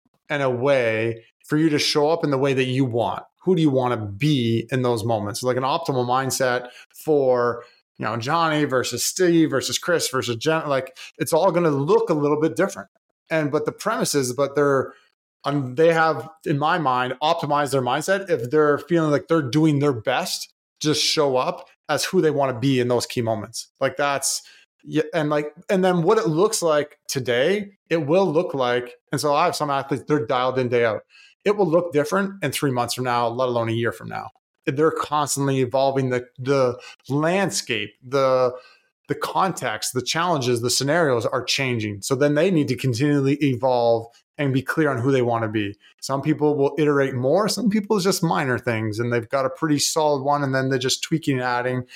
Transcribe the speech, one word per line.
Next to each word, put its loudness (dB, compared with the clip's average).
and -2
a 0
way 0
for -2
you 4
to 2
show 2
up 0
in 0
the 2
way 2
that 2
you 0
want. -2
Who 2
do 2
you 4
wanna 2
be 0
in 0
those 0
moments? -2
So -4
like, 0
an -2
optimal -2
mindset -2
for, 2
you -6
know, -2
Johnny 0
versus -2
Steve 2
versus -2
Chris -2
versus -2
Jen, -2
like, -4
it's -6
all 4
gonna 2
look 2
a 2
little 0
bit 0
different. -2
And, 0
but -2
the -4
premise -4
is, 0
but -4
they're, 2
um, -4
they 4
have, 0
in 0
my 0
mind, 0
optimized 0
their 2
mindset. -2
If -2
they're 4
feeling 0
like 0
they're 2
doing 2
their 2
best, -4
just 0
show 0
up -4
as -2
who 0
they 4
wanna 0
be 2
in 2
those 0
key -4
moments. -6
Like, -2
that's, -2
yeah, -2
and 0
like, -2
and 2
then 4
what 4
it 0
looks 2
like 0
today, 0
it 0
will 2
look 0
like, -2
and 0
so 0
I 4
have 0
some -2
athletes, -4
they're 0
dialed 0
in 0
day 2
out, 0
it 2
will 2
look 0
different -2
in -2
three -2
months -2
from -6
now, 0
let -2
alone 0
a -2
year -2
from -14
now. -10
They're 2
constantly -2
evolving. 0
The, -2
the 0
landscape, -2
the, 2
the -2
context, -4
the -2
challenges, 0
the -2
scenarios 2
are -2
changing. -4
So -2
then 2
they 2
need 2
to 0
continually 2
evolve 2
and 0
be 0
clear 0
on -2
who 0
they 4
wanna 0
be. -4
Some -4
people 2
will 0
iterate 2
more, 2
some -2
people 0
it's 0
just 0
minor 0
things, -2
and -2
they've -2
got 0
a -2
pretty 0
solid 0
one, 0
and -2
then 0
they're 0
just -4
tweaking -2
and -2
adding -2